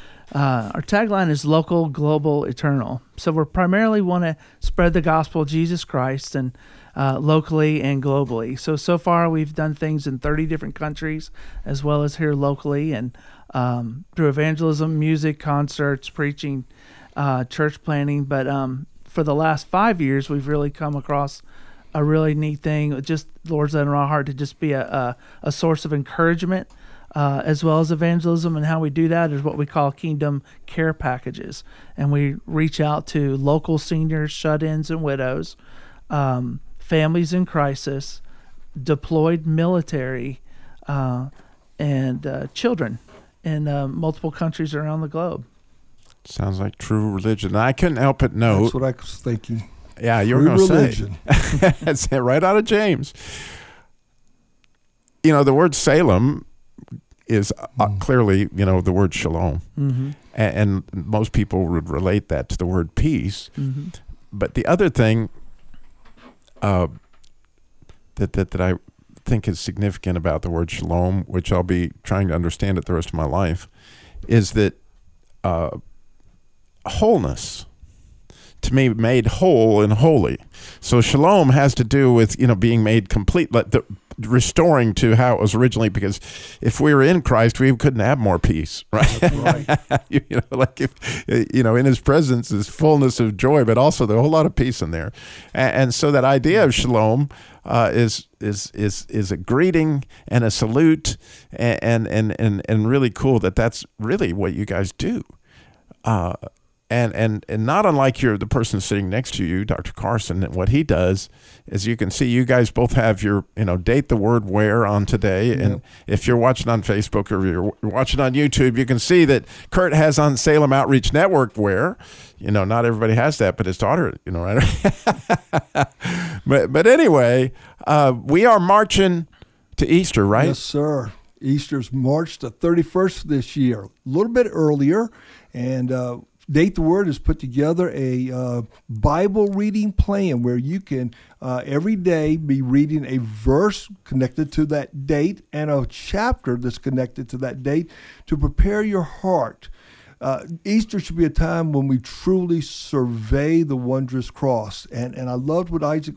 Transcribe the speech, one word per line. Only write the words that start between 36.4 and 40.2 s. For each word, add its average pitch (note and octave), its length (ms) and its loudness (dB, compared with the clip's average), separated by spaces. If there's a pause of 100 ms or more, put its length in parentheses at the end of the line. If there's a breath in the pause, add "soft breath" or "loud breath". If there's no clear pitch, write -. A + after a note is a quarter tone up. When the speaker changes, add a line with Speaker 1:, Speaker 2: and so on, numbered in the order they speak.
Speaker 1:
families D#3+ 540 0
in F3+ 120 0
crisis, C#3 760 -4 (600 soft breath)
deployed D#3+ 680 0
military, D3+ 920 -2 (460 soft breath)